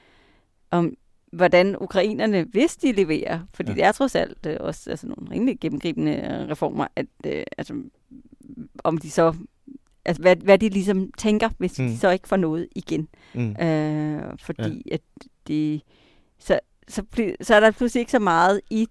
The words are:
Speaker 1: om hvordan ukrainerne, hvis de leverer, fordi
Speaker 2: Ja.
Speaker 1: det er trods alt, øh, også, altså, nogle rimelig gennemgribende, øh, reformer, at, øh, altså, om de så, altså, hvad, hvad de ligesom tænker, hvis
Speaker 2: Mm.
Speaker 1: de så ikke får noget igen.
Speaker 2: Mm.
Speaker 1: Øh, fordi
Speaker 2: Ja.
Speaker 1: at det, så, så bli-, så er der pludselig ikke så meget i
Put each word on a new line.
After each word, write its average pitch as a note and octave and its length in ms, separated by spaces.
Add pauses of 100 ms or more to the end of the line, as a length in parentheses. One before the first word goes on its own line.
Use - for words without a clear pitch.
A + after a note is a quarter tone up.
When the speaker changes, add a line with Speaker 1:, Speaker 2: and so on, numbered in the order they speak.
(720)
Speaker 1:
om E3+ 240 (380)
hvordan F3+ 480
ukrainerne, G3+ 600 (100)
hvis C4+ 240
de C4+ 160
leverer, E3+ 480 (140)
fordi - 160
Speaker 2:
Ja. G2 60
Speaker 1:
det - 80
er G3 80
trods C4+ 220
alt, - 320
øh, D#3 140
også, - 300
altså, - 160
nogle - 240
rimelig A#3 300
gennemgribende, D3+ 560
øh, - 340
reformer, D3+ 360 (100)
at, C#3+ 100 (200)
øh, C3 160 (160)
altså, - 160 (1080)
om D#3+ 140
de D3+ 120
så, E3 240 (680)
altså, D#3 180
hvad, F3+ 140
hvad G3 220
de A3 100
ligesom F#3+ 500
tænker, G#3+ 300 (100)
hvis F3+ 200
Speaker 2:
Mm. C3 100
Speaker 1:
de A#2 100
så F#3+ 120
ikke F#3 180
får G3 80
noget E3 400
igen. D#3+ 320 (260)
Speaker 2:
Mm. A#2+ 220
Speaker 1:
Øh, D3+ 680 (180)
fordi - 500
Speaker 2:
Ja. - 40
Speaker 1:
at D#3+ 60 (460)
det, D3+ 340 (580)
så, - 220 (280)
så - 140
bli-, G#3 380
så A3+ 140
er G#3+ 60
der A3 100
pludselig A#3+ 300
ikke A#3 120
så C4 60
meget F#3+ 420 (100)
i A3 200